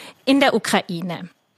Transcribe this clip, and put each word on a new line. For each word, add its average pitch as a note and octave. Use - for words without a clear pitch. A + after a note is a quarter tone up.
in C4+
der C4
Ukraine. F3+